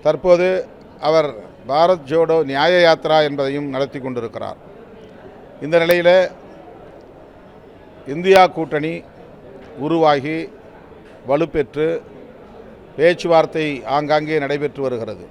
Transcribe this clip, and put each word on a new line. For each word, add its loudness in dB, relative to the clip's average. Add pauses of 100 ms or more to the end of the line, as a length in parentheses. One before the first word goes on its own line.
தற்போது 0 (320)
அவர் 0 (380)
பாரத் 0
ஜோடோ 0
நியாய 0 (140)
யாத்ரா 2
என்பதையும் -4
நடத்தி -6
கொண்டிருக்கிறார். -10 (1040)
இந்த 0
நிலையில் 4 (1800)
இந்தியா 4
கூட்டணி -6 (760)
உருவாகி 0 (800)
வலுப்பெற்று -4 (920)
பேச்சுவார்த்தை 0
ஆங்காங்கே 0
நடைபெற்று -6
வருகிறது. -8